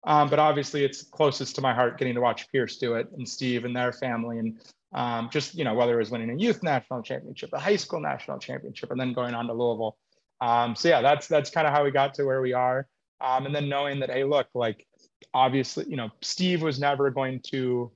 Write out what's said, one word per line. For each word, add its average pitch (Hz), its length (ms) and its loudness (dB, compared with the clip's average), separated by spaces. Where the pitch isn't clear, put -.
Um, 147 240 4
but 147 120 4
obviously 147 440 2
it's 135 200 -2
closest 139 500 0
to 135 80 -4
my 131 100 2
heart 120 240 2
getting 127 200 0
to 123 40 0
watch 120 300 0
Pierce 123 260 0
do 117 180 0
it 113 220 -2
and 123 100 -10
Steve 123 380 -2
and 123 100 -4
their 123 180 0
family. 117 480 -4
And, 113 200 -4
um, 117 400 -4
just, 147 220 -2
you 160 100 -4
know, 110 100 0
whether 120 200 4
it 117 40 2
was 110 120 -2
winning 117 200 -4
a 117 40 -6
youth 208 280 0
national 131 400 -2
championship, - 500 -10
a 143 80 -4
high 196 160 2
school 170 240 -4
national 139 400 -6
championship, - 500 -10
and 127 100 -4
then 127 120 -2
going 120 200 -4
on 120 140 -6
to 117 60 -6
Louisville. 113 440 -2
Um, 120 340 2
so - 140 0
yeah, 151 120 6
that's, 143 280 4
that's 147 220 2
kinda 156 200 2
how 147 140 4
we 143 80 0
got 139 220 2
to 147 100 0
where 131 180 2
we 127 100 0
are. 127 360 0
Um, 131 260 0
and 143 80 -4
then 147 140 -2
knowing 139 320 -2
that, 131 100 -4
hey, 131 140 0
look, 139 300 2
like, 117 300 -2
obviously, 131 560 2
you 175 80 -6
know, 117 140 -6
Steve 180 420 0
was 143 180 0
never 139 300 2
going 131 300 -4
to 123 440 -2